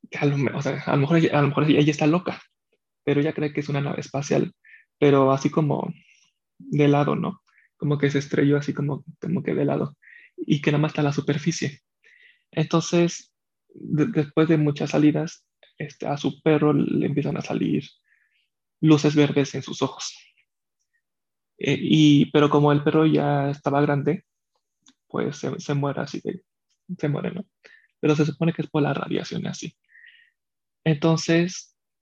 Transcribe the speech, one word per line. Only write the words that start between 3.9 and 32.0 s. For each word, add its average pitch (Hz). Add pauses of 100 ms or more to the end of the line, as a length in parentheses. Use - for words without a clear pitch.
espacial, 143 (460)
pero 139
así 139
como 147 (680)
de 147
lado, 143
¿no? - (360)
Como 147
que 143
se 139
estrelló 143
así 143
como, 143 (160)
como 165
que -
de 147
lado 143 (400)
y 160
que -
nada 147
más 156
está 151
la 147
superficie. 143 (720)
Entonces, 170 (400)
de-, 147
después 151
de 160
muchas 147
salidas, 151 (320)
este, 147
a 143
su -
perro 151
le -
empiezan -
a -
salir - (1000)
luces 151
verdes 143
en 135
sus -
ojos. - (1400)
Eh, -
y, 151
pero 147
como 147
el 147
perro 156
ya 143
estaba 143
grande, 147 (840)
pues -
se, 135
se 151
muere 139
así -
de, - (540)
se 151
muere, -
¿no? 180 (560)
Pero 151
se 151
supone 165
que 156
es 147
por 151
la 143
radiación -
y -
así. - (1080)
Entonces, 165 (260)